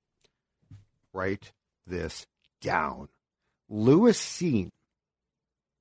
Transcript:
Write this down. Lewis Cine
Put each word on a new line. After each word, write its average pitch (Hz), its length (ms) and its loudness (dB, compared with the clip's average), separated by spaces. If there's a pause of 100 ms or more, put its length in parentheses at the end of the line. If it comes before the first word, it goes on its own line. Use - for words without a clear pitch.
(1120)
Write 95 420 -6 (340)
this 87 400 -8 (340)
down. 71 480 -4 (580)
Lewis 143 540 4
Cine 117 480 -2 (1120)